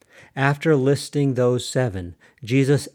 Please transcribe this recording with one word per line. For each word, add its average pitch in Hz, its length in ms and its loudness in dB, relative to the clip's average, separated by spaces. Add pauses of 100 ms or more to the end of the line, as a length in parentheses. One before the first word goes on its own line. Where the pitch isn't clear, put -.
(340)
After 143 400 2
listing 139 600 0
those 123 300 0
seven, 95 520 -4 (260)
Jesus 131 520 0